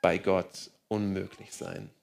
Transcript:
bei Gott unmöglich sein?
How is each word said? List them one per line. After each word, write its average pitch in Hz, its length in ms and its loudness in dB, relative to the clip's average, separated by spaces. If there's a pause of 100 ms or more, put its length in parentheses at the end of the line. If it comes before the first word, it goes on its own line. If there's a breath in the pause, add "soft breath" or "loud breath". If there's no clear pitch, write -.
bei 87 160 6
Gott - 540 0 (160)
unmöglich 101 640 -2
sein? - 360 -10 (140)